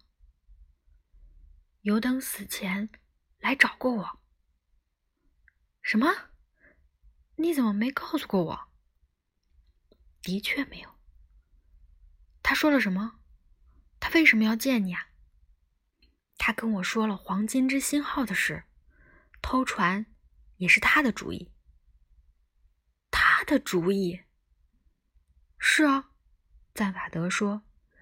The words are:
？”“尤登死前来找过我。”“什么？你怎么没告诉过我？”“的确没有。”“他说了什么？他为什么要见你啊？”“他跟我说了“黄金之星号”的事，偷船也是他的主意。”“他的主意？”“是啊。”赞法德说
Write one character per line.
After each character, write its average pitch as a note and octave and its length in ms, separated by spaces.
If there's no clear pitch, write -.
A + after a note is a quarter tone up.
？”“尤 G#3 160
登 B3+ 220
死 G3+ 260
前 G3 440
来 C4 160
找 - 200
过 B3+ 160
我。 - 280
”“什 - 160
么？ E4 320
你 E4 140
怎 C4+ 120
么 G#3+ 100
没 A3+ 160
告 - 260
诉 - 120
过 F#3 160
我 - 240
？”“的 F#3+ 180
确 - 260
没 - 120
有。 - 180
”“他 - 140
说 D4+ 160
了 C#4 80
什 G#3 140
么？ G#3+ 260
他 - 120
为 D#4+ 140
什 A3+ 140
么 A3 60
要 A3 100
见 A3+ 320
你 F3+ 80
啊 - 140
？”“他 - 140
跟 A3+ 220
我 F#3 80
说 A3 240
了 G3+ 100
“黄 G3 300
金 C4 220
之 C4+ 120
星 D4 220
号” C#4+ 220
的 G3+ 100
事， D#3+ 300
偷 B3+ 240
船 G3 420
也 F3+ 100
是 - 100
他 - 240
的 A#3+ 80
主 - 220
意。 - 180
”“他 - 340
的 C#4+ 140
主 F3 320
意 F#3 300
？”“是 - 260
啊。” C4+ 260
赞 G3+ 180
法 - 160
德 E3+ 200
说 G3+ 360